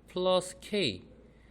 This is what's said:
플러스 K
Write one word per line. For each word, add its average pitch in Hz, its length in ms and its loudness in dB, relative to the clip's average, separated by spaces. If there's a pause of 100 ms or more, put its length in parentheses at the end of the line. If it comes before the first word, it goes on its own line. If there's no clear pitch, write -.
플러스 185 500 0
K 147 460 -2 (460)